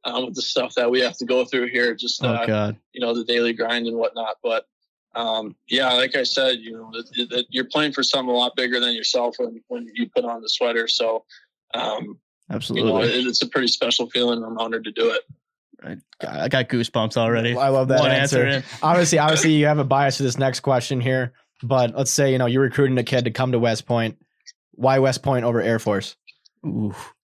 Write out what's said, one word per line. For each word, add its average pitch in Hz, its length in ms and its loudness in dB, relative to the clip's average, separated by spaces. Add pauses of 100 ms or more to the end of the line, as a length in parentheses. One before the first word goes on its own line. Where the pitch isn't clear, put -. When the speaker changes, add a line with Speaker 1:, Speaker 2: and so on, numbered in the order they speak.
Speaker 1:
um, 123 220 -4
with 120 80 -12
the 127 80 -6
stuff - 320 -2
that 120 160 2
we 127 100 2
have 123 180 -2
to 127 60 -8
go 127 200 2
through 123 240 -2
here, 120 260 0
just, 120 300 -6
Speaker 2:
Oh, 123 40 2
Speaker 1:
uh, 117 180 0
Speaker 2:
God. 107 300 0 (160)
Speaker 1:
you 131 80 -12
know, 117 140 0
the 117 100 -4
daily 117 280 2
grind 117 360 -2
and 117 80 -4
whatnot. 113 460 -4
But, 113 240 -2 (500)
um, 110 400 -4 (120)
yeah, 127 260 2
like 131 200 0
I 135 80 2
said, 131 380 0
you 113 120 -14
know, 113 220 -16
it, 117 200 -10
it, 120 180 -4
it, 123 180 -4
you're 127 140 -4
playing 151 280 -2
for 135 120 -2
something 127 280 0
a 123 60 2
lot 123 160 0
bigger 127 240 -2
than 120 160 0
yourself 117 440 -2
when, 113 280 -6
when 120 280 -10
you 117 140 -4
put 123 160 -2
on 117 160 -6
the 110 80 -8
sweater. 117 380 0
So, 113 380 0 (500)
um, 110 460 -6 (300)
Speaker 2:
Absolutely. 110 420 -2
Speaker 1:
you - 60 2
know, 117 60 2
it, 123 220 0
it's 117 160 0
a 120 60 -2
pretty 131 180 0
special 120 440 0
feeling. 120 340 0
I'm 110 140 -10
honored 113 260 -4
to 104 80 -8
do - 180 2
it. 508 120 -2 (600)
Speaker 2:
I, - 140 -12 (480)
I 120 40 -2
got 131 200 0
goosebumps 117 480 -2
already. 117 400 2
Speaker 3:
I 135 120 2
love 131 200 2
that 131 120 4
Speaker 2:
One 131 120 4
Speaker 3:
answer. 135 340 2
Speaker 2:
answer 139 120 0
in. - 240 -10
Speaker 3:
Obviously, 165 360 4
obviously, 156 360 4
you 147 120 4
have 151 120 4
a 139 60 2
bias 135 340 2
to 143 40 -2
this 127 160 0
next 131 220 0
question 127 400 0
here, 127 320 0 (320)
but 123 320 2
let's 135 160 0
say, 139 180 4
you 131 80 2
know, 127 80 2
you're 127 160 2
recruiting 131 360 2
a 120 60 0
kid 123 200 0
to 117 80 -2
come 127 200 0
to 120 60 2
West 113 280 0
Point. 113 300 0 (560)
Why 131 280 2
West 131 240 2
Point 127 200 0
over 117 160 2
Air 113 200 2
Force? 101 340 -2 (520)
Speaker 2:
Oof. 107 580 -6